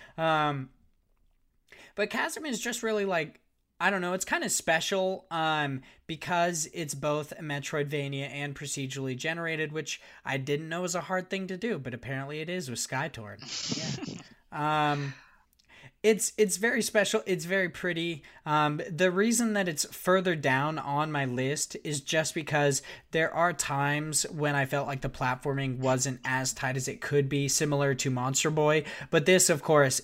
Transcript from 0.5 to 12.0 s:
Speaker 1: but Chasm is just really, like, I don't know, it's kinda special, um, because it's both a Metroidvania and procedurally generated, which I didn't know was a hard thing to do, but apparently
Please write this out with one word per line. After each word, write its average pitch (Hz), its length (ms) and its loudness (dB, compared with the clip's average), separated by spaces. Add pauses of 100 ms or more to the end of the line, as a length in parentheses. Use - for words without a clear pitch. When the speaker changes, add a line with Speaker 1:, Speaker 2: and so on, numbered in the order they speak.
Speaker 1:
but 208 160 -2
Chasm 311 360 -2
is 240 120 -2
just 240 240 -6
really, 220 220 0
like, 170 360 -2 (380)
I 180 120 2
don't 196 100 0
know, 180 140 0
it's 190 100 -4
kinda 311 240 0
special, 185 800 0
um, 151 520 0 (240)
because 170 640 0
it's 160 220 -6
both 147 380 -2
a - 100 -10
Metroidvania 143 880 -4
and 143 260 -6
procedurally 135 600 -6
generated, 160 540 -2
which 156 300 -6 (240)
I 135 140 -2
didn't 143 320 -2
know 170 120 -4
was 180 140 -2
a 170 60 -2
hard 185 280 -4
thing 190 180 -4
to 190 80 -6
do, 202 220 -2
but 131 160 -8
apparently 139 460 -6